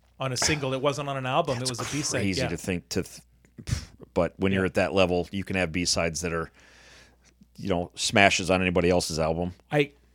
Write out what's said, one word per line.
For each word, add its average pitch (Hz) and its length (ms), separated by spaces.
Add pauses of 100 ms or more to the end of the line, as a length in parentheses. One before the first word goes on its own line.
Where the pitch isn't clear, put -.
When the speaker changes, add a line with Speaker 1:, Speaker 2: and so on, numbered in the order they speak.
(220)
Speaker 1:
on 131 100
a 123 60
single. 139 360
It 131 80
wasn't 143 280
on 139 80
an 131 80
album. 139 340
Speaker 2:
That's 127 100
Speaker 1:
It 123 100
was 127 100
a - 40
B-side. 139 260
Speaker 2:
crazy 98 220
Speaker 1:
Yeah. 127 60
Speaker 2:
to 87 80
think 87 340
to, 95 140
th-, - 180 (920)
but 85 240
when 95 160
you're 95 100
Speaker 1:
Yeah. 92 40
Speaker 2:
at 87 80
that 87 180
level, 90 380
you 98 120
can 95 140
have 87 160
B-sides 85 480
that 87 100
are, 82 180 (1080)
you - 100
know, 87 280
smashes 101 540
on 92 120
anybody 90 280
else's 85 300
album. 82 340 (160)
Speaker 1:
I, 147 220 (240)